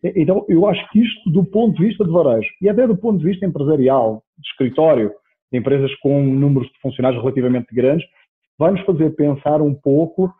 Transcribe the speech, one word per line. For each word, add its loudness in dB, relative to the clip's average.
E, -6
então, 0
eu 4
acho -2
que 2
isto, -2
do 2
ponto 0
de 2
vista -2
de -2
varejo, 2
e 2
até 2
do 0
ponto -2
de -4
vista -2
empresarial, 0
de -20
escritório, 0
de -2
empresas -2
com 0
números 0
de -20
funcionários -4
relativamente -2
grandes, 0
vai 2
nos -4
fazer 0
pensar 0
um 0
pouco -2